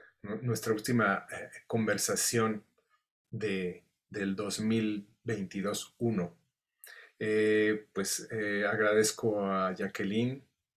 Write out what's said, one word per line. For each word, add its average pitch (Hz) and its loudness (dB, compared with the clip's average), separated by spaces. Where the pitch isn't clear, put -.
nu-, 104 -8
nuestra 113 0
última, 107 2
eh, - -12
conversación 107 0
de, 95 -4
del 98 -2
dos 101 -4
mil 107 0
veintidós 98 -4
uno. 107 0
Eh, 107 2
pues, - -4
eh, 104 0
agradezco 107 2
a 95 2
Jacqueline, 107 -2